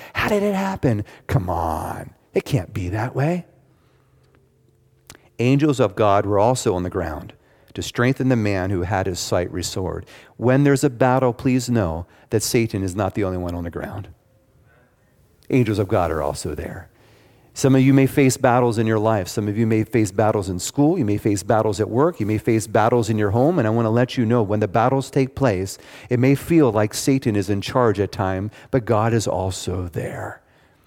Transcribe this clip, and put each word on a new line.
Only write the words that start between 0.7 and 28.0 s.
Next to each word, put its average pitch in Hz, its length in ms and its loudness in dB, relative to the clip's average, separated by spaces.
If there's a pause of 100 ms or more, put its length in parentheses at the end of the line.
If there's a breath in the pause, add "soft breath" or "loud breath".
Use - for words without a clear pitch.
Come 90 240 -2
on. 82 600 -6 (220)
It - 120 -2
can't - 280 -2
be 90 180 -6
that 110 240 -6
way." 165 320 -2 (1900 soft breath)
Angels 135 420 2
of 101 160 2
God 104 280 4
were 101 140 0
also 117 360 2
on 90 80 -2
the 87 80 -4
ground 80 420 -6 (420 soft breath)
to 95 80 -8
strengthen 127 460 -2
the 127 80 2
man 101 340 -2
who 92 120 -2
had 95 240 -2
his 90 120 -6
sight 90 340 -2
restored. 90 540 -6 (300 loud breath)
When 127 280 4
there's 139 200 4
a 139 60 2
battle, 127 420 2
please 127 360 0
know 87 380 -2 (240 soft breath)
that 110 120 0
Satan 113 400 -2
is 92 120 -4
not 98 200 -2
the 104 100 -2
only 92 140 -4
one 87 160 -6
on 87 100 -6
the 85 60 -8
ground. 98 380 -10 (1400)
Angels 110 280 2
of 95 80 -2
God 90 240 0
are 78 100 -2
also 71 320 -6
there. - 340 -12 (640 soft breath)
Some 135 220 2
of 135 80 6
you 135 100 6
may 135 140 6
face 131 300 2
battles 123 420 2
in 113 80 0
your 110 140 2
life. 107 260 0
Some 104 220 -4
of 104 100 -4
you 117 80 2
may 110 160 2
face 104 300 0
battles 107 360 0
in 90 120 -4
school. 151 360 0
You 147 80 0
may 104 140 0
face 101 240 0
battles 107 380 0
at 101 100 0
work. 147 300 0
You 107 40 -2
may 107 140 -2
face 110 300 0
battles 113 420 2
in 107 80 0
your 104 140 0
home. 143 260 2
And 113 80 0
I 110 60 0
want 117 140 0
to 107 40 0
let 123 260 0
you 123 80 0
know, 117 200 2
when 104 160 -2
the 107 80 0
battles 127 420 0
take 135 240 -2
place, 98 420 -2 (320 loud breath)
it 120 120 0
may 135 160 4
feel 156 340 4
like 107 240 0
Satan 135 400 0
is 98 160 -2
in 101 100 0
charge 113 380 2
at 98 140 -2